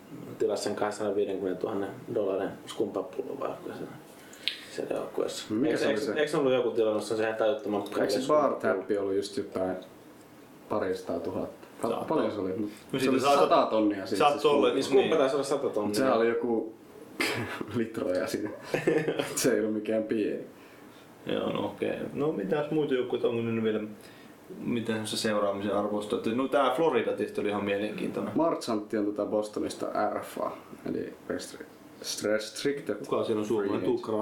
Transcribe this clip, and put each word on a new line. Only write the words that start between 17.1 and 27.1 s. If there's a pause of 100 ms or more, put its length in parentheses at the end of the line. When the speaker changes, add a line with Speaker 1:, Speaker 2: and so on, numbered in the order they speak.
Speaker 2:
<laughs>
litroja
sinne. (840)
Se
ei
ole
mikään
pieni. (840)
Speaker 3:
Joo,
no
okei. (180)
No
mitäs
muita
joukkueita,
onko
nyt
vielä (800)
mitään
semmoista
seuraamisen
arvosta?
Että
no
tää
Florida